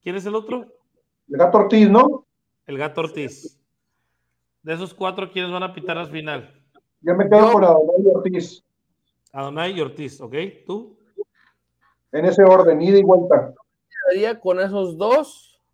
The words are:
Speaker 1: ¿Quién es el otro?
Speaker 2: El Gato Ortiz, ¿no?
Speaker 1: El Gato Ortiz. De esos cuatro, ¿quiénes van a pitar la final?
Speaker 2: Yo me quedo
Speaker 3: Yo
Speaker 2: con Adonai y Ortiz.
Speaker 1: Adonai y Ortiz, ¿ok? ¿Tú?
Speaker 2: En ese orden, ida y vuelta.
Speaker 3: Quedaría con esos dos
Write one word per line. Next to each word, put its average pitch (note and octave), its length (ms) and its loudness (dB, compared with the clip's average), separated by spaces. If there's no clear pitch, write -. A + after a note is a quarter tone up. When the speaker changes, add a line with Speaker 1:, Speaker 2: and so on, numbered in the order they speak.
Speaker 1:
¿Quién F3+ 120 -10
es F#3+ 100 -10
el G#3 120 -8
otro? A3 360 -10
Speaker 2:
El C#3 80 -10
Gato F3+ 220 4
Ortiz, G3+ 320 4
¿no? C4 360 2
Speaker 1:
El C#3 140 -12
Gato D3+ 220 -8
Ortiz. - 600 -12
De D#3 100 -10
esos F3 220 -10
cuatro, F#3 380 -8
¿quiénes F3+ 180 -8
van F3+ 140 -8
a F3+ 100 -12
pitar E3+ 220 -10
la E3+ 100 -10
final? D3+ 500 -14
Speaker 2:
Yo F3 120 -2
me G3 160 -2
quedo G#3+ 160 6
Speaker 3:
Yo A#3 60 4
Speaker 2:
con G3 120 4
Adonai E3+ 400 2
y G3 40 6
Ortiz. F3+ 560 -4
Speaker 1:
Adonai C#3+ 400 -8
y F3+ 80 -8
Ortiz, C#3 400 -10
¿ok? A#2+ 140 -16
¿Tú? G#3+ 320 -14
Speaker 2:
En D#3 140 -4
ese F#3+ 160 4
orden, F3 400 6
ida G3 160 4
y F#3+ 40 6
vuelta. C#3+ 520 2
Speaker 3:
Quedaría G#3 500 -4
con F#3 220 -4
esos F#3+ 380 -6
dos B3+ 640 -4